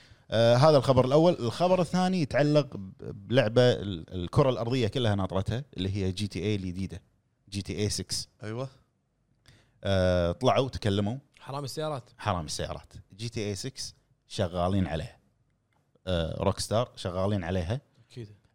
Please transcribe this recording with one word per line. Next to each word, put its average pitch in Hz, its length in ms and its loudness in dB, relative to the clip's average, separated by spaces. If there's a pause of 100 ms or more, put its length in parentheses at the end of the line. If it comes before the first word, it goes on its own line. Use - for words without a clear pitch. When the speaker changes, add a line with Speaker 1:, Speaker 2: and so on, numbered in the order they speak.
(300)
Speaker 1:
آه، 117 260 6
هذا 151 200 8
الخبر 127 280 6
الأول. 156 280 6
الخبر 175 480 2
الثاني 180 420 0
يتعلق 147 540 2
ب-، 95 160 -12 (360)
بلعبة 117 340 4
ال-، 101 520 0
الكرة 95 360 0
الأرضية 117 380 -2
كلها 110 260 0
ناطرتها، 98 500 -2 (120)
اللي 98 200 -4
هي 95 160 -2
جي 101 140 -4
تي 92 160 -6
اي 107 120 0
الجديدة. 92 480 -8 (480)
جي 98 120 -6
تي 85 160 -8
اي 104 100 0
سكس. - 400 -6 (140)
Speaker 2:
أيوة. 117 260 -10 (1160)
Speaker 1:
آه، 90 480 2
طلعوا 123 360 2
تكلموا. 104 480 -2 (240)
Speaker 3:
حرام 139 240 -10
السيارات. 151 540 -8
Speaker 1:
حرام 90 260 -2
السيارات. 78 480 -8 (240)
جي 110 120 -10
تي 113 180 -6
اي 104 80 -4
سكس - 400 -10 (320)
شغالين 90 600 0
عليها. 78 320 -6 (880)
آه، 85 360 -2
روك 95 160 0
ستار 113 380 -2
شغالين 95 480 -4
عليها. 92 360 -4 (300)
Speaker 3:
أكيد. 113 180 -16 (260)